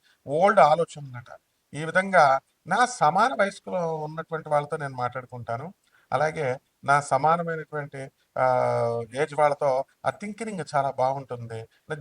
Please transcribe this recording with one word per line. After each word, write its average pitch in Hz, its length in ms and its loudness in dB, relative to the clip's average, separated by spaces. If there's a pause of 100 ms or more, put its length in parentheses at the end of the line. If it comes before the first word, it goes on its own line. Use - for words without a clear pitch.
(280)
ఓల్డ్ 185 320 4
ఆలోచనలట. 147 800 2 (360)
ఈ 147 120 -8
విధంగా 165 540 4 (280)
నా 214 180 2
సమాన 208 480 2
వయస్కులో 190 640 -4
ఉన్నటువంటి 156 520 -10
వాళ్ళతో 147 280 -2
నేను 139 160 -8
మాట్లాడుకుంటాను, 123 800 -8 (400)
అలాగే 147 460 -2 (240)
నా 143 180 4
సమానమైనటువంటి, 151 1120 -2 (260)
ఆ, 131 60 2 (720)
ఏజ్ 151 240 -2
వాళ్ళతో 143 460 2 (200)
ఆ 139 40 0
థింకింగ్ 208 560 -8 (100)
చాలా 139 160 0
బాగుంటుంది. 127 720 -4
అంటే - 400 -12